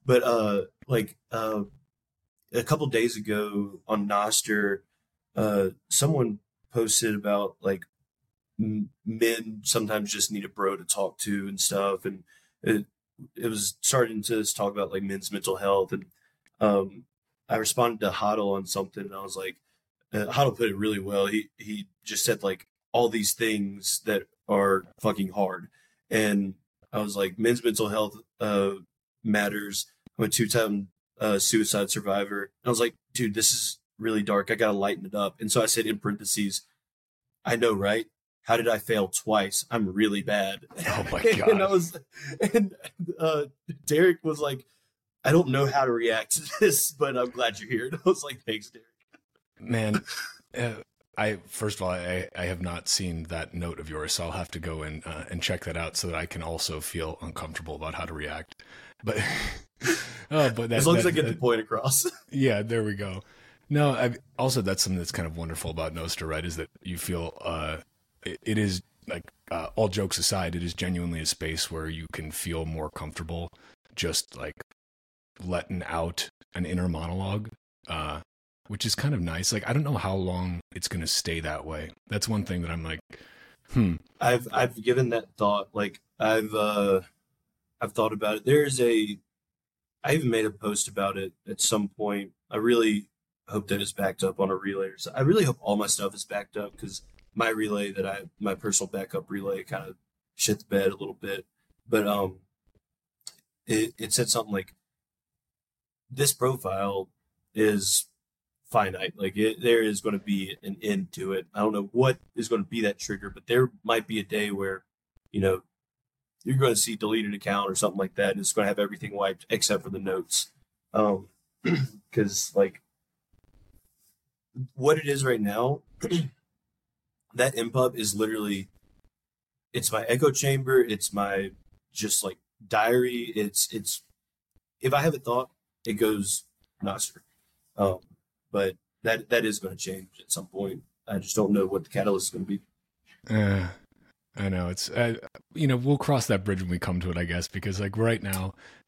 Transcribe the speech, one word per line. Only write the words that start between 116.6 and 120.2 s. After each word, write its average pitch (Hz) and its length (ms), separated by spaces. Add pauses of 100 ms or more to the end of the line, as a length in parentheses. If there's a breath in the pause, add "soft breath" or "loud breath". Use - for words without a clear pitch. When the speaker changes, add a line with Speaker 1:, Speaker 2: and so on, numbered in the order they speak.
Speaker 1:
see 113 200
deleted 107 380
account 101 360
or 95 40
something 95 240
like 95 180
that, 101 160
and 98 80
it's 95 120
gonna 104 160
have 101 100
everything 101 360
wiped 98 360
except 104 320
for 95 80
the 95 80
notes." 95 540 (400)